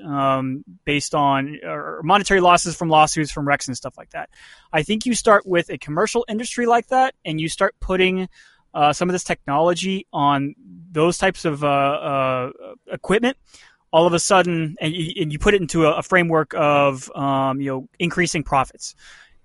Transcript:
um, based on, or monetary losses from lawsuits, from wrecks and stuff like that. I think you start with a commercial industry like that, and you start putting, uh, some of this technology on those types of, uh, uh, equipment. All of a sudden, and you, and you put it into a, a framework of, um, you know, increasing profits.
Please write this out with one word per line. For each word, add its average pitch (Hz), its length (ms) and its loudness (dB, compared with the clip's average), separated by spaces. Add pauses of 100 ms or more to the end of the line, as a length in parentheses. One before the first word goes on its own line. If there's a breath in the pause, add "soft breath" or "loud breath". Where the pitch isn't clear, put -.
um, 135 580 -2 (220)
based 147 300 -4
on, 143 500 0
or 156 400 -10
monetary 196 360 2
losses 175 360 2
from 170 120 -4
lawsuits, 156 440 4
from 143 160 -6
wrecks 143 180 0
and 127 100 -8
stuff - 220 -12
like - 120 -20
that. - 200 -12 (420 loud breath)
I 156 100 0
think 214 220 -4
you 240 100 0
start 208 320 4
with 175 240 0
a - 80 -10
commercial 190 500 -2
industry 233 380 -4
like 233 220 2
that, 262 260 2 (100)
and 156 160 -4
you 160 80 -4
start - 320 0
putting, 185 480 0 (440 soft breath)
uh, 147 200 2
some 175 160 -2
of 180 60 -2
this 180 100 -2
technology 170 880 -2
on 143 420 0 (380)
those 165 260 2
types 190 260 -2
of, 151 200 -2
uh, - 20 2
uh, 139 840 0 (360)
equipment. 233 500 -2 (540 soft breath)
All 165 160 6
of 175 60 4
a 170 60 2
sudden, 170 640 2
and 160 140 -4
you, 175 280 -6
and 151 100 -4
you 147 60 -6
put 208 160 2
it 190 80 2
into 165 240 2
a, 160 100 4
a 151 60 -4
framework 165 520 2
of, 143 600 2
um, 135 440 -2
you 139 100 -4
know, 131 180 -8 (100)
increasing 170 460 -2
profits. - 500 -4 (500 loud breath)